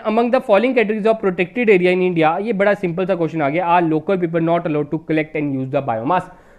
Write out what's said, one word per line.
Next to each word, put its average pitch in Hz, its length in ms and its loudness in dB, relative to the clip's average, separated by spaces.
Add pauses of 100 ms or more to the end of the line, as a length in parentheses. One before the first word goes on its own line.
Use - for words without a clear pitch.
among - 0 -
the 233 220 2
following 240 440 2
categories 214 320 0
of - 0 -
protected 196 520 0
area 214 220 4
in 180 320 2
India?" 165 340 0
ये 233 60 -2
बड़ा 202 220 2
सिंपल 185 320 -4
सा 190 80 -2
क्वेश्चन 160 280 -2
आ 139 60 0
गया, 170 200 -2
"Are 175 180 4
local 156 240 0
people 180 140 0
not 170 160 -2
allowed 170 260 0
to 147 180 -2
collect 156 520 -4
and 143 200 -2
use 131 180 -6
the 131 140 -2
biomass?" 120 340 -2 (360)